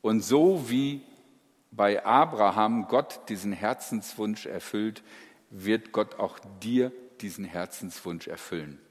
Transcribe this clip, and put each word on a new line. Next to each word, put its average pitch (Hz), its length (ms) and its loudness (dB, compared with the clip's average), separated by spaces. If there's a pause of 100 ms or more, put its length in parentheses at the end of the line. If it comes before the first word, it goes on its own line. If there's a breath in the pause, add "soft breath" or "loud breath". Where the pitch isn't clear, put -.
„Und 110 180 4
so 151 500 4
wie 139 320 0 (680)
bei 104 320 2
Abraham 110 840 4
Gott - 420 -2
diesen 101 240 -6
Herzenswunsch 107 920 -4
erfüllt, 107 560 -6 (480 loud breath)
wird 104 400 -2
Gott - 300 -2
auch - 180 -4 (240)
dir 123 300 2 (280)
diesen 98 240 -10
Herzenswunsch 87 840 -10
erfüllen.“ 76 520 -10 (100)